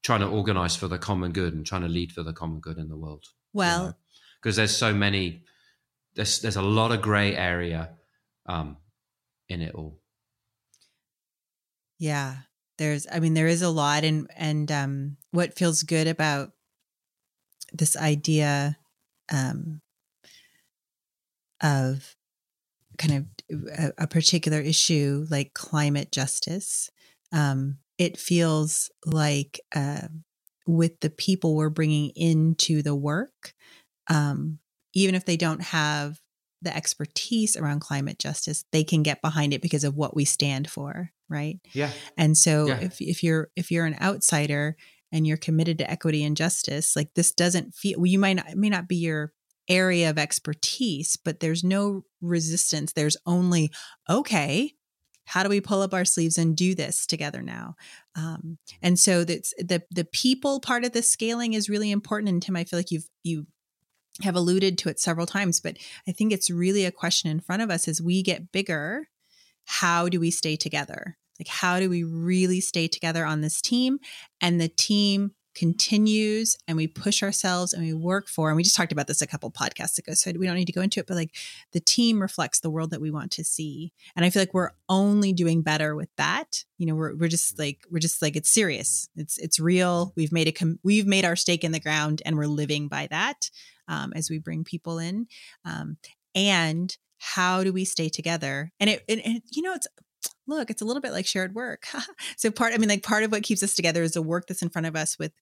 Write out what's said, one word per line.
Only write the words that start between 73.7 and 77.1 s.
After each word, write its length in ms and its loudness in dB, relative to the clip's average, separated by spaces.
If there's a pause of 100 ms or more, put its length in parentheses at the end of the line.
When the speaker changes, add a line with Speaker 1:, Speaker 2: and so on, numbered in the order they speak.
Speaker 2:
And 220 4
the 80 2
team 640 2 (200)
continues 1040 2 (120)
and 100 0
we 80 2
push 380 -2